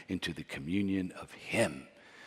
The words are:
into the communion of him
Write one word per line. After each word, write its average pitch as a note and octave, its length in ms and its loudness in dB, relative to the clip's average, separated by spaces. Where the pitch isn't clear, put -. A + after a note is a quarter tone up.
into F2 240 0
the D2+ 120 -6
communion F#2+ 760 2
of E2 120 -12
him - 540 0